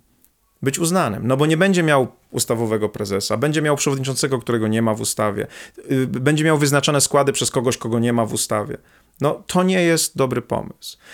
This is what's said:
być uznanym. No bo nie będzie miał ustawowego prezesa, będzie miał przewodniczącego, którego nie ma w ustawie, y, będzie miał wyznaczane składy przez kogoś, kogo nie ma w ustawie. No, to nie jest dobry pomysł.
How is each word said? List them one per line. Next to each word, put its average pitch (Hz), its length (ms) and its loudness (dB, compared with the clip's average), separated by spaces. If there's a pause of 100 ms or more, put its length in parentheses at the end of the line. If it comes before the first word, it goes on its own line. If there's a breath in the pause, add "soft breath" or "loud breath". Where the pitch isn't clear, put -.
(640)
być 139 160 -2
uznanym. 160 480 0
No 127 100 2
bo 147 100 2
nie 160 100 2
będzie 180 260 4
miał 139 260 4 (220)
ustawowego 110 580 -2
prezesa, 101 480 -4
będzie 151 260 0
miał 147 140 2
przewodniczącego, 135 640 -2
którego 113 300 0
nie 113 140 2
ma 113 120 2
w 113 60 -6
ustawie, 104 460 -2 (460 loud breath)
y, 131 140 2
będzie 147 380 0
miał 160 140 4
wyznaczane 143 420 2
składy 139 320 2
przez - 180 -2
kogoś, 120 260 0
kogo 117 220 -2
nie 117 140 2
ma 117 140 2
w 113 60 -6
ustawie. 107 460 -4 (420 soft breath)
No, 143 260 0
to 180 160 0
nie 185 200 2
jest 165 340 0
dobry 127 260 0
pomysł. - 540 -8 (180 loud breath)